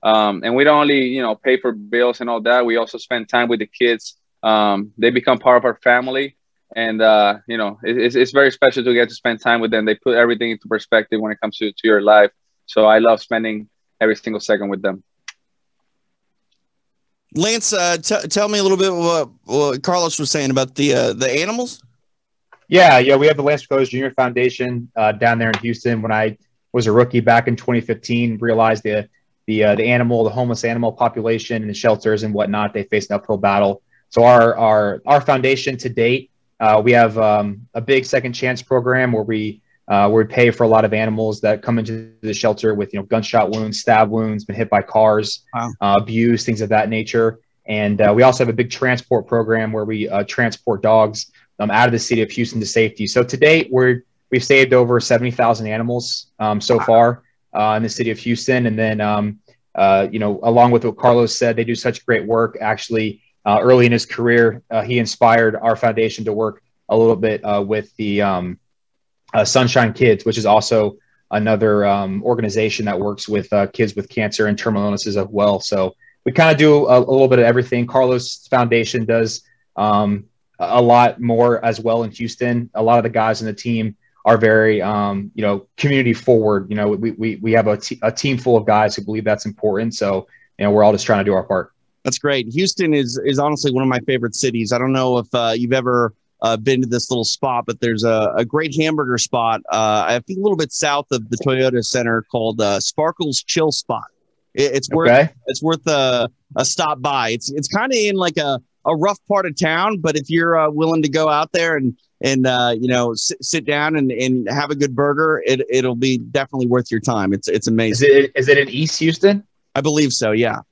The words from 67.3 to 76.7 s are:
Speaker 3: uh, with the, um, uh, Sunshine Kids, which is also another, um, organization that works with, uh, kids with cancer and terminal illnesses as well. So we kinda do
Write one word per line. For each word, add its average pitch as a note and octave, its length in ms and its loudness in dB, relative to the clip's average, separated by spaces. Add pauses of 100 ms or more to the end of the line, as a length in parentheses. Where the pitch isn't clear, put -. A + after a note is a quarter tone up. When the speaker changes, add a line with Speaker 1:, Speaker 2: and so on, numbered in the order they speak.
Speaker 3:
uh, G#2 200 0
with G#2+ 300 -6
the, G#2 260 -2
um, F2+ 380 -4 (760)
uh, A2 100 2
Sunshine A#2+ 500 2
Kids, A2+ 320 2
which A2 120 -2
is G#2+ 80 -4
also G#2+ 520 2 (340)
another, G#2+ 540 0
um, G2+ 380 -2
organization A2 640 -2
that G2 140 -4
works G2+ 280 -6
with, G2+ 260 -4
uh, G2+ 140 2
kids G#2 280 -4
with G2+ 140 -8
cancer G#2+ 380 -2
and G#2 120 -2
terminal G2+ 260 -2
illnesses G2+ 320 -4
as F#2+ 120 -2
well. G2+ 300 2
So F#2+ 360 -4 (300)
we B2+ 80 -2
kinda D#3+ 220 4
do D3 320 4